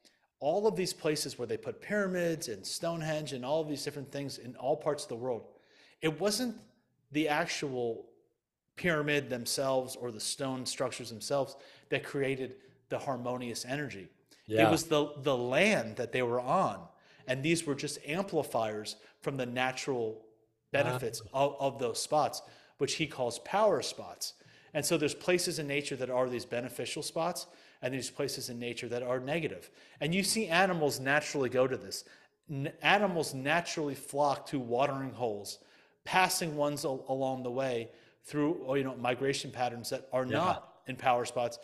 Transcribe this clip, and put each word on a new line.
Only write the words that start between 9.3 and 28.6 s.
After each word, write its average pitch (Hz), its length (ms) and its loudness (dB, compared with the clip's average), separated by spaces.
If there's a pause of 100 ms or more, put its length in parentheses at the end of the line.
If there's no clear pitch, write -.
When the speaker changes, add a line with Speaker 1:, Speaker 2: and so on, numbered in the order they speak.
Speaker 1:
or 120 160 -6
the 107 80 -10
stone 131 460 -4
structures 123 440 -4
themselves 127 460 -2 (340)
that 139 140 0
created 131 520 -2 (340)
the 131 100 -2
harmonious 123 680 -4
energy. 123 440 -6 (380)
Speaker 2:
Yeah. 110 200 6
Speaker 1:
It 107 40 8
was - 120 4
the, 151 360 2
the 135 180 2
land 127 580 4
that 120 160 -4
they 127 100 2
were 123 200 2
on. 127 400 2 (460)
And 131 140 0
these 165 240 2
were 143 80 0
just 143 320 -4
amplifiers 135 920 -2 (240)
from 139 160 -4
the 127 80 0
natural 123 800 -2 (460)
benefits 127 500 2 (120)
Speaker 2:
Ah. 135 120 4
Speaker 1:
of, 143 140 0
of 131 200 0
those 117 200 -2
spots, 143 420 2 (360)
which - 180 0
he 160 120 0
calls 120 320 -2
power 196 420 4
spots. - 520 -8 (400)
And 143 120 0
so 170 120 4
there's 151 180 2
places 180 420 2
in 151 100 -4
nature 143 280 -2
that 127 140 -4
are 127 200 2
these 123 160 -4
beneficial 123 560 -4
spots, 170 460 -4 (340)
and 127 120 -2
there's 127 180 -4
places 135 380 -4
in 120 100 -8
nature 120 300 -6